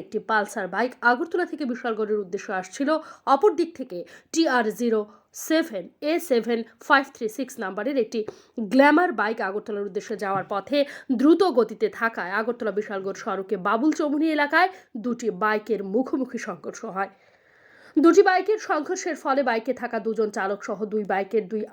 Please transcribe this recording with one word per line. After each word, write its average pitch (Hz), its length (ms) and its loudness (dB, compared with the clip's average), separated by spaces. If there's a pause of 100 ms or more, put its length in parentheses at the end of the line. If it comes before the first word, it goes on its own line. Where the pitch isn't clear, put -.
একটি - 160 -6
পালসার 208 500 -2
বাইক 226 240 -2 (180)
আগরতলা 339 400 0
থেকে 302 140 -8
বিশালগড়ের 220 600 -2
উদ্দেশ্যে 196 300 -8
আসছিল। 185 340 -4 (380)
অপর 277 320 6
দিক 330 180 0
থেকে 254 220 -10 (340)
টিআর 269 340 2 (140)
জিরো 226 200 2 (480)
সেভেন 240 360 0 (160)
এ 294 120 -2 (180)
সেভেন 233 280 0 (280)
ফাইভ 277 280 4
থ্রি 233 140 -6
সিক্স 254 340 -8
নম্বরের 208 420 -4
একটি 220 160 -6 (520)
গ্ল্যামার 302 400 6
বাইক 220 280 -2
আগরতলার 202 480 -6
উদ্দেশ্যে 202 280 -8
যাওয়ার 190 320 -4
পথে 208 300 -2 (340)
দ্রুত 311 300 6 (160)
গতিতে 220 300 2
থাকায় 214 520 -4
আগরতলা 226 380 -4
বিশালগড় 196 440 -6
সড়কে 196 340 -4
বাবুল 220 360 2
চৌমুহনী 302 440 0
এলাকায় 311 320 4 (280)
দুটি 226 320 -4 (140)
বাইকের 214 420 0
মুখোমুখি 254 540 -2
সংঘর্ষ 165 460 -12
হয়। 190 260 -4 (840)
দুটি 320 260 8
বাইকের 381 360 4 (100)
সংঘর্ষের 349 480 -2
ফলে 277 260 0
বাইকে 233 320 0
থাকা 233 240 -6
দুজন 214 320 -2
চালক 202 340 -4
সহ 196 200 -6
দুই 208 200 -2
বাইকের 196 440 0
দুই 214 140 -4 (100)